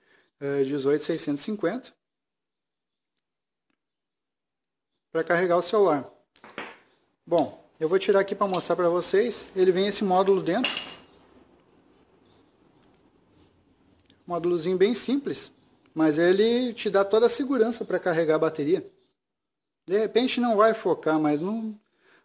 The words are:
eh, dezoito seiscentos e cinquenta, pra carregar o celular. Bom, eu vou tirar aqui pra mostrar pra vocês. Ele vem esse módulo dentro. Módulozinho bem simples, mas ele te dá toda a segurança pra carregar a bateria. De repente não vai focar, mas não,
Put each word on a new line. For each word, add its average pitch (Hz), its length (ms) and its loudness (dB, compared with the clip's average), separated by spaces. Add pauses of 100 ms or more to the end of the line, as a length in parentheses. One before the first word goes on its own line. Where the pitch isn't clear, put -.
(400)
eh, 139 240 -2
dezoito 143 400 -2
seiscentos 151 380 -4
e - 40 -8
cinquenta, 214 480 -6 (3250)
pra 160 100 -2
carregar 175 360 2
o 180 40 2
celular. 175 480 2 (1160)
Bom, - 520 -2
eu 160 120 -4
vou 185 100 2
tirar 196 220 2
aqui 196 120 -2
pra 202 140 -2
mostrar 175 300 -2
pra 175 100 2
vocês. 190 680 -2
Ele 185 180 2
vem 190 160 2
esse 202 160 -4
módulo 190 380 2
dentro. 180 300 -2 (3500)
Módulozinho 175 520 -2
bem 202 160 4
simples, - 580 -4 (420)
mas 156 240 2
ele 220 560 2
te - 160 -6
dá 196 140 2
toda 220 220 2
a 233 40 6
segurança 240 540 -2
pra 185 160 -2
carregar 160 360 0
a 160 40 2
bateria. 160 500 -2 (960)
De 185 120 -2
repente 220 420 0
não 240 160 0
vai 220 180 4
focar, 160 460 0
mas 151 220 0
não, 214 360 -6 (480)